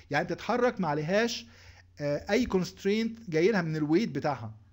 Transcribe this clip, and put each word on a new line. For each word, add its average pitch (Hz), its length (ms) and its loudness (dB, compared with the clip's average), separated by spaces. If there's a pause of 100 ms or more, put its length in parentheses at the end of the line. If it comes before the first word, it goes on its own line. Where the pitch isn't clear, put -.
يعني 147 160 0
بتتحرك 233 560 0
ما 175 60 0
عليهاش، 175 580 0 (540)
آه، 143 300 -2
اي 226 160 2
كونسترينت 208 840 -2
جاي 165 220 4
لها 202 100 2
من 160 140 -2
الويت 160 340 2
بتاعها. 131 460 -4 (180)